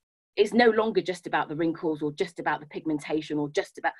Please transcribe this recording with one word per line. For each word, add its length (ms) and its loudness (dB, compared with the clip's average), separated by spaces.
it's 160 4
no 180 6
longer 300 2
just 260 -4
about 220 -2
the 80 -8
wrinkles 460 0
or 100 -2
just 260 -4
about 220 -2
the 60 -16
pigmentation 720 -4
or 120 -2
just 280 -4
about, 220 -2